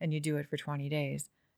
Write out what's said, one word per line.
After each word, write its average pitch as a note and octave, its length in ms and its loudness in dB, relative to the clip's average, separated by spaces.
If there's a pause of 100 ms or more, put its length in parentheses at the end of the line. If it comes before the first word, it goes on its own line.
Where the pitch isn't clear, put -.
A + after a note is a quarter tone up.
and E3 100 0
you D#3 80 2
do D3+ 180 2
it D3 120 -4
for D3 80 0
twenty C#3+ 320 -2
days C#3+ 400 0 (280)